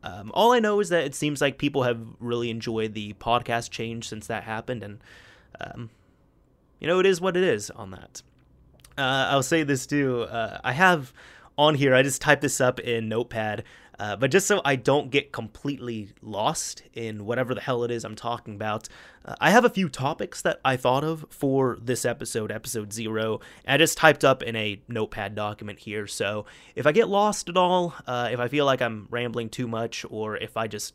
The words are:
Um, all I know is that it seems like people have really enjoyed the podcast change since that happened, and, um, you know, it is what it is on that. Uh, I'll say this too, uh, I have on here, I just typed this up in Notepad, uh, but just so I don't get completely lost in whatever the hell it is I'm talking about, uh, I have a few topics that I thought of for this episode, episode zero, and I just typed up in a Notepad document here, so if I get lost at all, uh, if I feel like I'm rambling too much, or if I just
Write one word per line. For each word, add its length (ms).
Um, 300
all 180
I 80
know 220
is 80
that 160
it 100
seems 240
like 180
people 260
have 180
really 300
enjoyed 440
the 200
podcast 580
change 380
since 180
that 160
happened, 400
and, 160
um, 280
you 60
know, 120
it 60
is 160
what 160
it 80
is 240
on 220
that. 300
Uh, 340
I'll 100
say 220
this 240
too, 360
uh, 380
I 120
have 400
on 160
here, 220
I 80
just 180
typed 220
this 180
up 180
in 300
Notepad, 540
uh, 160
but 140
just 160
so 180
I 120
don't 340
get 220
completely 920
lost 600
in 320
whatever 300
the 60
hell 220
it 60
is 160
I'm 80
talking 400
about, 340
uh, 160
I 80
have 160
a 40
few 200
topics 540
that 200
I 140
thought 260
of 280
for 500
this 240
episode, 460
episode 420
zero, 460
and 80
I 40
just 200
typed 260
up 200
in 120
a 320
Notepad 460
document 460
here, 260
so 400
if 100
I 60
get 180
lost 400
at 80
all, 380
uh, 260
if 80
I 100
feel 180
like 160
I'm 260
rambling 400
too 180
much, 440
or 260
if 200
I 100
just 280